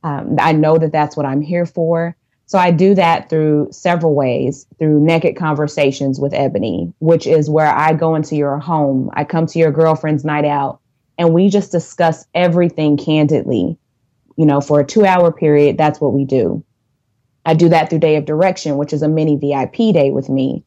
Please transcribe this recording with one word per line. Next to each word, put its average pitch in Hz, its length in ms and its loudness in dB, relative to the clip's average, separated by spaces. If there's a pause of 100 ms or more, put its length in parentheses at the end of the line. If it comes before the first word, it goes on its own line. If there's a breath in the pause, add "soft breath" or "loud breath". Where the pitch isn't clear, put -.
Um, 147 360 -4
I 160 140 2
know 156 240 2
that 160 140 0
that's 151 260 -2
what 147 80 -4
I'm 139 160 -2
here 170 240 -2
for. 170 500 -4 (300)
So - 120 -4
I 180 140 2
do 185 240 4
that 165 340 0
through 151 420 0
several 165 440 -2
ways, 135 500 -2 (140)
through 151 220 2
Naked 165 340 2
Conversations 143 840 -2
with 139 140 -4
Ebony, - 680 -4
which 165 280 0
is 151 220 2
where 156 180 2
I 151 260 0
go 160 220 0
into 151 220 -4
your 143 200 -2
home. 143 560 -2
I - 120 -4
come 165 220 -2
to 165 120 -6
your 160 120 2
girlfriend's 156 520 0
night 151 220 -2
out 143 340 -4 (380)
and 165 160 2
we 185 160 4
just 202 220 -2
discuss 165 640 -2
everything 170 600 0
candidly. 147 840 -2 (600)
You 160 80 2
know, 143 160 2
for 147 180 0
a 143 60 2
two-hour 185 480 2
period, 147 440 2
that's 151 220 0
what 131 140 0
we 139 100 0
do. 131 400 -2 (840)
I 165 80 2
do 165 160 4
that 160 200 2
through 160 100 -2
Day 156 160 2
of 147 100 -2
Direction, 156 520 -2
which 147 160 -4
is 147 80 -4
a 151 60 0
mini 156 280 0
V 143 180 -4
I 135 120 -2
P 220 260 0
day 143 200 2
with 135 180 -4
me. 135 380 -4